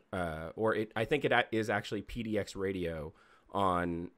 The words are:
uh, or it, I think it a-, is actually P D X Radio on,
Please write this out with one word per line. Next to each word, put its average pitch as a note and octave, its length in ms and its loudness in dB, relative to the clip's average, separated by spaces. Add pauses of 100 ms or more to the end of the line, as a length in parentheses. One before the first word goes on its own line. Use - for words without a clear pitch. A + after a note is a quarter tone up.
(120)
uh, E2 460 -2
or G#2+ 180 2
it, G#2+ 220 -2
I A2+ 80 0
think D3 180 0
it C3 80 0
a-, A#2+ 220 4
is A2 160 2
actually G#2 320 -2
P A#2 220 -6
D G#2+ 140 -2
X G2 200 -2
Radio E2+ 560 -2 (400)
on, F2 640 2